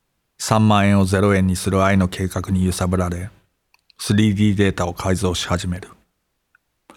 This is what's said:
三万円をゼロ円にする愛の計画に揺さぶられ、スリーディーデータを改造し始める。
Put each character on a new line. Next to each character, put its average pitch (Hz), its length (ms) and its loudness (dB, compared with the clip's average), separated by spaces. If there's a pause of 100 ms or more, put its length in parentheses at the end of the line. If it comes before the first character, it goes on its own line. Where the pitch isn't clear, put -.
(380)
三 107 300 2
万 101 200 4
円 101 120 4
を 98 60 4
ゼ 95 160 0
ロ 101 140 4
円 95 120 2
に 92 80 0
す 92 160 -4
る 95 120 2
愛 98 140 2
の 92 100 2
計 92 200 -6
画 92 240 -8
に 92 140 0
揺 90 60 0
さ 90 160 -4
ぶ 92 100 0
ら 90 120 -2
れ、 87 200 -8 (680)
ス - 160 -4
リ 104 200 4
ー - 20 -2
デ 104 80 0
ィ 107 80 4
ー 98 40 -2
デ 98 160 2
ー 92 40 -8
タ 90 120 -4
を 85 60 -8
改 95 220 -2
造 92 200 -2
し - 120 -6
始 90 200 -4
め 90 120 -6
る。 - 100 -18 (1080)